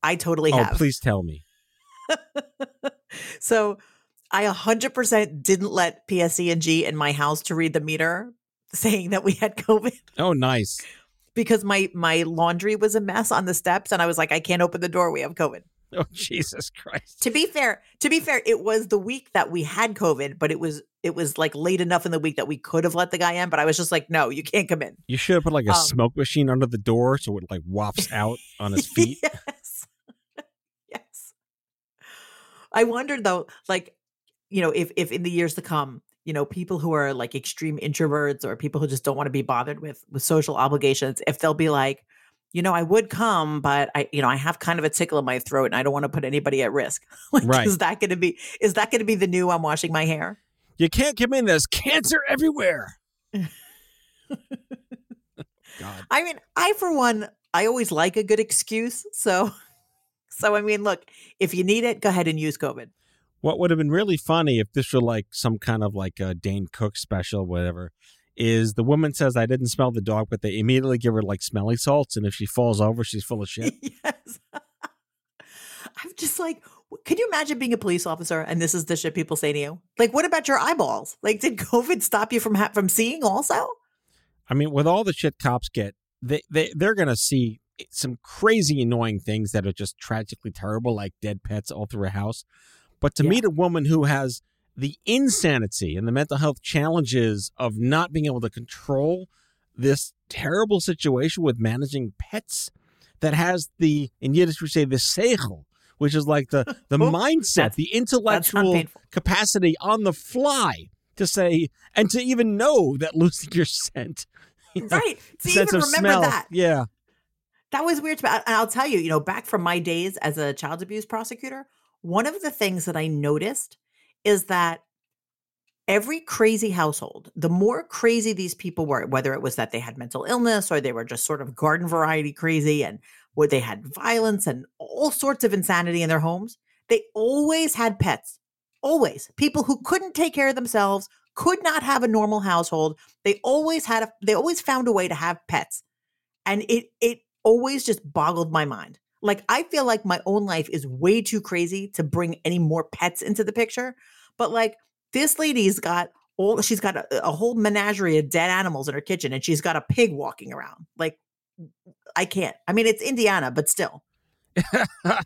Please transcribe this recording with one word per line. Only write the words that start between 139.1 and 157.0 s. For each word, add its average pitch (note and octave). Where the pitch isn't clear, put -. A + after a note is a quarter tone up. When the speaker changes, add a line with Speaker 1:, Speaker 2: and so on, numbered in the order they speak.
Speaker 1:
People C#4+
who C4
couldn't F#4
take D#4
care C#4
of B3+
themselves, G3+
could F#4
not D#4
have C4
a B3
normal G#3+
household. E3+
They G3+
always D#4
had A3+
a, A3
they G#3+
always D#4
found B3+
a A#3+
way F#3
to E3
have E3
pets. -
And G3+
it, A3+
it A#3
always B3+
just -
boggled E3
my D#3
mind. A2
Like, G3+
I C4+
feel D4
like A3
my F3+
own G3+
life E3
is C#3+
way E3+
too G#3
crazy F#3
to E3+
bring E3
any F3
more D#3+
pets -
into G#3
the A3
picture. B3
But, G3+
like, A3+
this C#4+
lady's A#3+
got F3
all, G#3
she's G#3
got F#3+
a, -